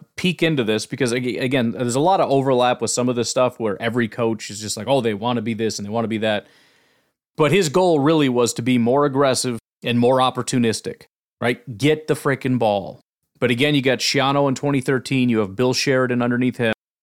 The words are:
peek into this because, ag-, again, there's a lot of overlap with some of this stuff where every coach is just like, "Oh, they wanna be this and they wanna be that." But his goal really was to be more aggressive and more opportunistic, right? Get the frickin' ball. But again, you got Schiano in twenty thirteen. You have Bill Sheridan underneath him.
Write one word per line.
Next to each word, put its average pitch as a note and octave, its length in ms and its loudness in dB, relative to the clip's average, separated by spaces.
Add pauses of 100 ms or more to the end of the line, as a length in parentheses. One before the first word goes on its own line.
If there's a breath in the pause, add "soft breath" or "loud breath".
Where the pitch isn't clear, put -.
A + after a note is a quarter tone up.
(180)
peek F3+ 260 -2
into D#3 200 0
this G#2+ 240 -2
because, B2 260 -2
ag-, B2 240 -4
again, B2 340 0
there's B2 240 -4
a C3+ 40 0
lot F3+ 200 2
of C3+ 100 2
overlap B2+ 520 2
with A2+ 100 -2
some B2 160 0
of B2 80 0
this A#2+ 140 -2
stuff B2+ 300 0
where G#2+ 220 -4
every A#2 260 0
coach A2+ 420 -4
is G2+ 100 -12
just G#2 180 -8
like, G#2 100 -8
"Oh, C3+ 120 4
they A2+ 140 0
wanna A2+ 300 -2
be A#2 100 -2
this G#2+ 240 -2
and G2+ 80 -8
they G2+ 60 -8
wanna A#2 160 -2
be A2 100 -2
that." G#2+ 300 -2 (880 soft breath)
But D3 140 4
his F3+ 180 2
goal F3 300 4
really D3 300 4
was A#2+ 260 0
to A#2+ 60 -6
be B2 160 2
more B2 280 2
aggressive C3 520 0 (260)
and A#2+ 160 0
more B2 180 4
opportunistic, B2 840 -2 (380)
right? A#2+ 360 -4
Get D3+ 300 0
the D#3 60 0
frickin' C3 460 -2
ball. G2+ 420 -2 (380)
But B2+ 120 0
again, C#3+ 220 2
you C#3+ 80 2
got B2 180 0
Schiano C#3 480 0
in C3 80 0
twenty C#3+ 260 -2
thirteen. B2+ 480 0
You A2 100 2
have G2 160 -2
Bill B2+ 180 0
Sheridan B2+ 480 0
underneath B2 360 0
him. A2+ 160 0 (300)